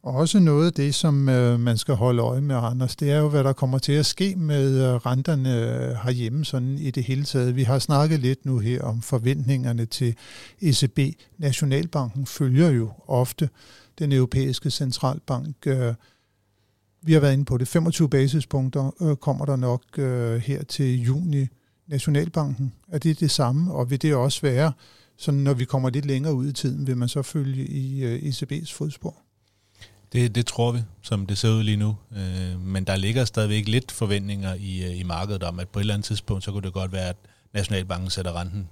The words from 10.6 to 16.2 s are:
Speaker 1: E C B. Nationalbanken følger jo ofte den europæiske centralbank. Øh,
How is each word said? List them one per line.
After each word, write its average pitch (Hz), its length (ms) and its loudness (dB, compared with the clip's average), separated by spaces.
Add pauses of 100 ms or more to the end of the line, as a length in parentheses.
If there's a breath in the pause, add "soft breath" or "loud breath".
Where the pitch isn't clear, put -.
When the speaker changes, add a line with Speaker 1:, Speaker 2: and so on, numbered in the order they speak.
Speaker 1:
E 156 100 4
C 127 180 2
B. - 80 -4 (400 soft breath)
Nationalbanken 139 880 0
følger 143 440 4
jo 117 220 2 (140)
ofte 127 420 0 (500 loud breath)
den 147 140 0
europæiske 135 580 0
centralbank. 135 840 -4 (100)
Øh, 127 280 0 (1080 soft breath)